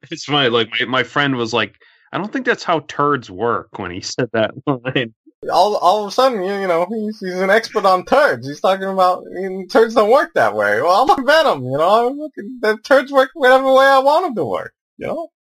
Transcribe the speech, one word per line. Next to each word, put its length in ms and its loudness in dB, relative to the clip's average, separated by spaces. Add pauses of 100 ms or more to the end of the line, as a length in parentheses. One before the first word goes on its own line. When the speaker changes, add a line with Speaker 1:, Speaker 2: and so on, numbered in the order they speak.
Speaker 1:
It's 160 -12
funny, 240 2
like, 200 0 (100)
my, 60 0
my 180 -2
friend 320 0
was 180 -4
like, 220 -2 (380)
"I 40 -6
don't 140 -8
think 140 -6
that's 180 -2
how 180 -2
turds 480 -4
work," 480 -6
when 140 -8
he 100 -10
said 320 -6
that 260 0
<laughs> 60 -14
line. 480 -4 (380)
Speaker 2:
All, 260 2
all 260 2
of 40 -8
a 40 -10
sudden, 320 0
you, 100 -4
you 140 -4
know, 220 0
he's, 300 -8
he's 200 -8
an 100 0
expert 360 0
on 200 4
turds. 400 2
He's 160 -10
talking 260 0
about, 360 0 (120)
I 60 -8
mean, 260 -8
turds 280 2
don't 160 2
work 240 2
that 200 2
way. 260 2
Well, 200 2
I'm 80 2
a 160 2
Venom, 400 2
you 140 -4
know? 280 4
I'm 120 -6
looking, 420 -12
the 160 0
turds 340 0
work 220 2
whatever 400 4
way 140 6
I 120 6
want 280 2
'em 80 -6
to 100 -4
work, 280 -6 (240)
you 100 -8
know? 220 -8 (120)